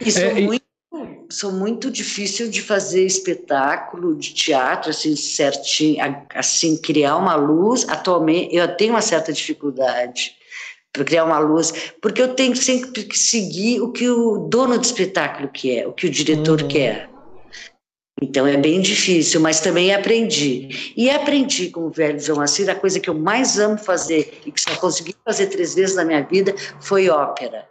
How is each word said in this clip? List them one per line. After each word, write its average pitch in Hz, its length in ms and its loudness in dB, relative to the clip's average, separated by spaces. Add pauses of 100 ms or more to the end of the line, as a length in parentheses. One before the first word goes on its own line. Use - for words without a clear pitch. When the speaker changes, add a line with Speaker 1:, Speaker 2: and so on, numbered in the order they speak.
Speaker 1:
E 226 100 -2
sou 180 120 2
Speaker 2:
É, 202 180 0
e - 60 4
Speaker 1:
muito, 226 180 -2 (680)
sou 196 220 -8
muito 226 380 -4
difícil 208 580 -6
de 202 140 -4
fazer 190 420 0
espetáculo 175 1120 -2
de 143 160 -10
teatro, 147 580 0
assim, 151 260 -2
certinho, 147 880 0
a-, 139 220 -6 (100)
assim, 160 420 0
criar 151 400 2
uma 185 180 2
luz. 160 540 2
Atualmente, 165 680 2
eu 175 220 4
tenho 220 180 2
uma 220 80 2
certa 160 300 0
dificuldade 127 1040 -4 (560)
pra 135 120 -2
criar 160 200 4
uma 160 140 2
luz, 156 340 2 (300)
porque 214 180 0
eu 254 140 2
tenho 254 220 2
sempre 247 480 0
que - 140 -6
seguir 202 640 0
o 156 120 -4
que 247 180 0
o 233 280 2 (100)
dono 247 280 2
do - 80 0
espetáculo 151 640 -2
quer, 120 380 -2
o - 60 -8
que - 140 -4
o 160 40 2
diretor 151 520 2
Speaker 3:
Uhum. 143 60 -4
Speaker 1:
quer. 127 400 0 (1120)
Então 131 240 0
é 143 100 2
bem 156 240 4
difícil, 185 600 2
mas 156 200 2
também 180 340 2
aprendi. 165 1000 -2
E 233 120 4
aprendi 269 640 0
com 165 160 -6
o 156 40 -4
velho 151 300 0
João 151 200 0
Assis, 165 280 0
a 185 60 0
coisa 185 260 0
que - 80 -6
eu 175 60 0
mais 196 440 0
amo 214 200 2
fazer 165 680 0
e 147 80 -10
que - 80 -4
só 156 160 -2
consegui 170 380 -2 (100)
fazer 208 220 0
três 170 280 -4
vezes 190 220 2
na 180 80 0
minha 160 180 2
vida 190 320 2 (260)
foi 190 280 2
ópera. 135 640 0